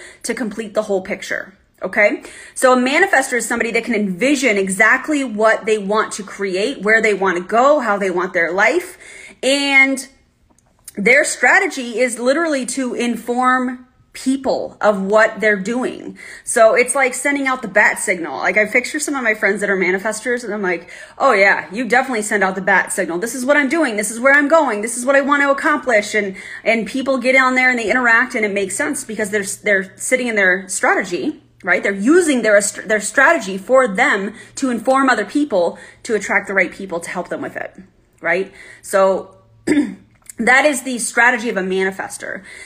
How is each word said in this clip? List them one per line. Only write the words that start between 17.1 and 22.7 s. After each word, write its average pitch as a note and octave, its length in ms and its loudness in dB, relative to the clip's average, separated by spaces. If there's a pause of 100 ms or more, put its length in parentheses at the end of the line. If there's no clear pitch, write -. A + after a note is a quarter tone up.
sending C#4 320 -2
out C4 160 -2
the A3+ 60 -8
bat G#3 320 2
signal. D#3+ 380 -4
Like, F3+ 200 0
I G#3+ 80 2
picture B3 320 -2
some D4 160 -4
of C4+ 80 -4
my A3 120 0
friends G#3 260 0
that G3 100 -2
are G3 60 2
manifestors, G#3+ 680 -2
and G#3+ 100 -8
I'm G#3 100 -6
like, F3+ 280 -4 (260)
"Oh C4+ 160 4
yeah, G3 400 2
you A3+ 160 -6
definitely B3 340 0
send G#3 200 -2
out F#3+ 140 0
the G3+ 40 -4
bat F#3+ 320 0